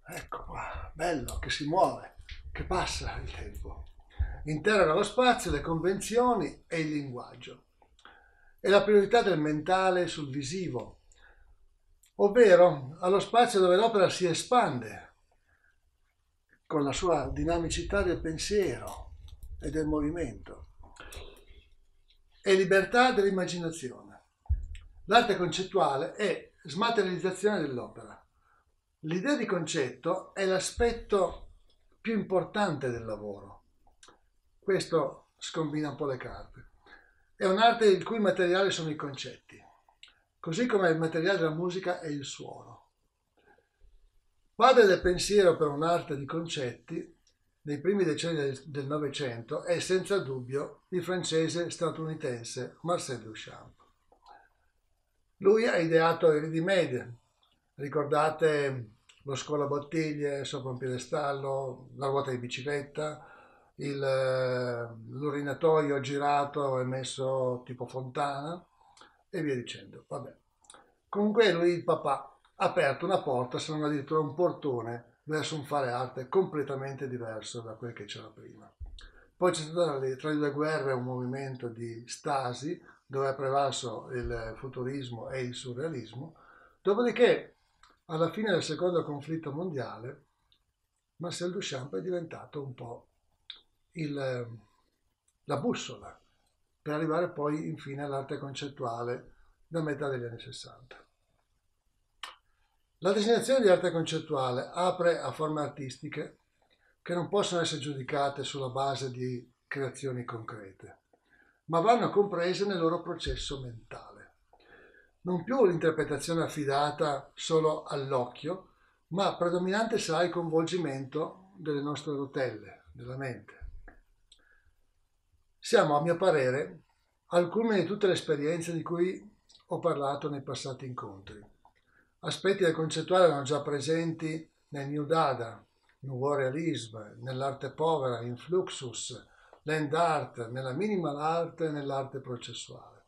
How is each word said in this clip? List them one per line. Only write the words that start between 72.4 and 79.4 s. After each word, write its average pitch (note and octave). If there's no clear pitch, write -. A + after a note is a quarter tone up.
ha F#3+
aperto C#3+
una F#3
porta, B2+
se -
non D3+
addirittura D3+
un C#3
portone, B2
verso D3+
un C#3+
fare C#3
arte B2+
completamente C#3
diverso A#2
da A2
quel A#2
che G#2
c'era A2
prima. -
Poi F3+